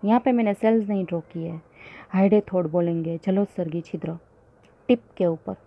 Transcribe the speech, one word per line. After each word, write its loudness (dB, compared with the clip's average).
यहाँ 4
पे 0
मैंने 2
cells 2
नहीं -2
ड्रॉ -4
किए, -10
हाइडेथोड 2
बोलेंगे, -2
जलोत्सर्गी -2
छिद्र -10
Tip 4
के 0
ऊपर। -4